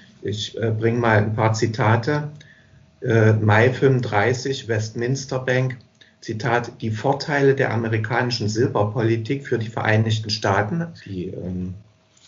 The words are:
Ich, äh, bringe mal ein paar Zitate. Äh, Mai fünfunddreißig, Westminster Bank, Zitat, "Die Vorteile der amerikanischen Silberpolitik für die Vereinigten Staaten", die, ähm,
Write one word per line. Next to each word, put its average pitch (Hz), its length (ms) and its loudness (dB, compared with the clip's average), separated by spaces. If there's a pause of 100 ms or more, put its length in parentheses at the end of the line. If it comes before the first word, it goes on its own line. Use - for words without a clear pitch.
(240)
Ich, - 360 -6
äh, 113 120 0
bringe 113 260 0
mal 113 200 4
ein 107 180 0
paar 110 180 2
Zitate. 120 760 0 (720)
Äh, 110 320 4
Mai 107 380 4
fünfunddreißig, 127 960 0
Westminster 120 720 -2
Bank, 127 380 0 (420)
Zitat, 117 640 -2
"Die 113 80 -2
Vorteile 139 640 2
der 120 180 0
amerikanischen 113 800 -2
Silberpolitik 113 960 0
für 117 120 0
die 107 100 -4
Vereinigten 110 640 0
Staaten", 113 560 0 (180)
die, 90 220 -8
ähm, 92 480 -8 (520)